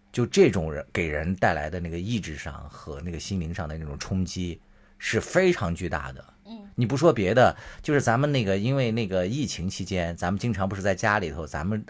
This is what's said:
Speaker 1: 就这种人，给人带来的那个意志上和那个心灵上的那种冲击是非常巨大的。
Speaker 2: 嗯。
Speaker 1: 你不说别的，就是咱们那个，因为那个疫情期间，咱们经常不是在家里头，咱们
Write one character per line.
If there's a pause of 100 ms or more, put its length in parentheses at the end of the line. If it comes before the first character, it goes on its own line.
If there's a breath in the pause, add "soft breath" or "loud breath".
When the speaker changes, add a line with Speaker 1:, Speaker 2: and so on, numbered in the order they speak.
(100)
Speaker 1:
就
这
种
人，
给
人
带
来
的
那
个
意
志
上
和
那
个
心
灵
上
的
那
种
冲
击 (380 soft breath)
是
非
常
巨
大
的。 (220)
Speaker 2:
嗯。
Speaker 1:
你
不
说
别
的， (280 loud breath)
就
是
咱
们
那
个，
因
为
那
个
疫
情
期
间，
咱
们
经
常
不
是
在
家
里
头，
咱
们